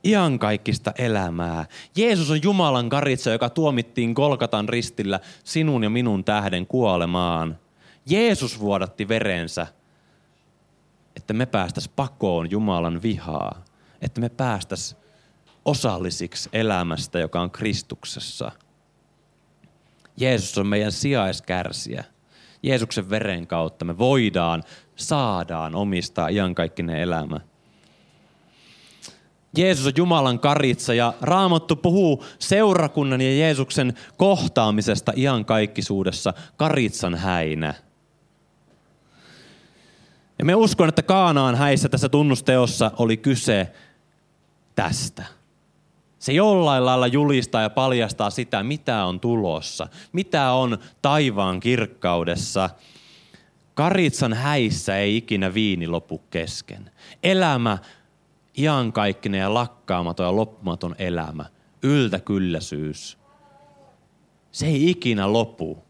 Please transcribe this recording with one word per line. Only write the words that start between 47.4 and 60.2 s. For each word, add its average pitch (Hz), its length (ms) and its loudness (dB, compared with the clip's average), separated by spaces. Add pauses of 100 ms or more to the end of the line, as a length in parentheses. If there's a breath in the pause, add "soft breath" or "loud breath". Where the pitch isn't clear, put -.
ja 107 80 0
paljastaa 117 600 0
sitä, 104 340 -4
mitä 120 420 -2
on 90 140 -4
tulossa, 92 680 -2 (240 loud breath)
mitä 151 400 0
on 127 260 0 (240 loud breath)
taivaan 107 580 2
kirkkaudessa. 92 1120 0 (1040 loud breath)
Karitsan 151 600 0
häissä 113 640 0
ei 101 200 2
ikinä 98 360 -2
viini 95 340 0
lopu 82 300 -6
kesken. - 760 -10 (320 loud breath)
Elämä, 143 540 2 (800 loud breath)
iankaikkinen 110 840 0
ja 98 120 0
lakkaamaton 90 720 -2